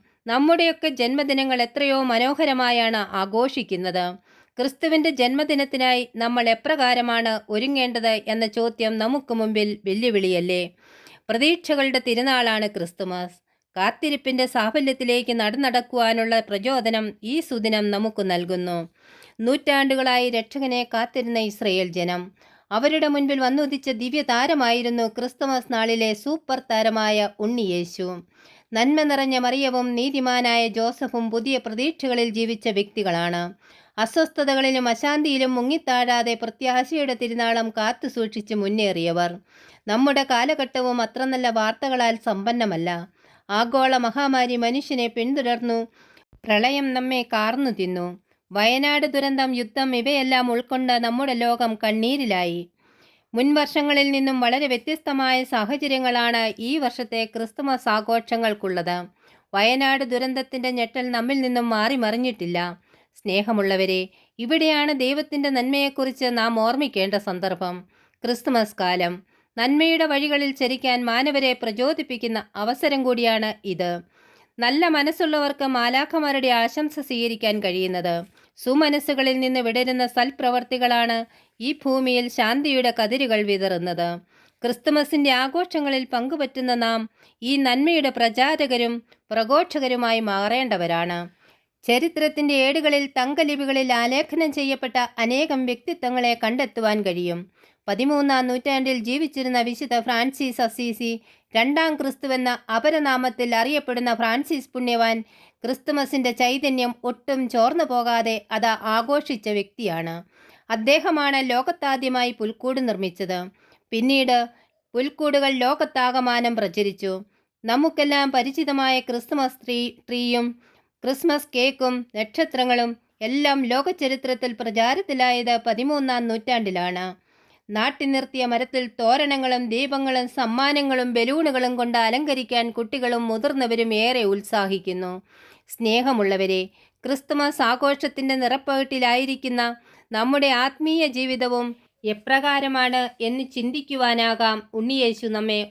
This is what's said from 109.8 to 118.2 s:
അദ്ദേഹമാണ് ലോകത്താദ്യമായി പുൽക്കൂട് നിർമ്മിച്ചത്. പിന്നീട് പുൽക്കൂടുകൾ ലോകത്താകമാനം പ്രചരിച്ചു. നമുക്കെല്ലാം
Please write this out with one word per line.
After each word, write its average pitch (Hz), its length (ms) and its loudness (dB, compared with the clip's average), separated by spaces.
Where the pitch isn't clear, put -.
അദ്ദേഹമാണ് 285 760 2
ലോകത്താദ്യമായി 254 880 0
പുൽക്കൂട് 247 480 -4
നിർമ്മിച്ചത്. 190 580 -2
പിന്നീട് 254 440 2
പുൽക്കൂടുകൾ 277 640 0
ലോകത്താകമാനം 247 1000 0
പ്രചരിച്ചു. 202 560 -2
നമുക്കെല്ലാം 285 680 2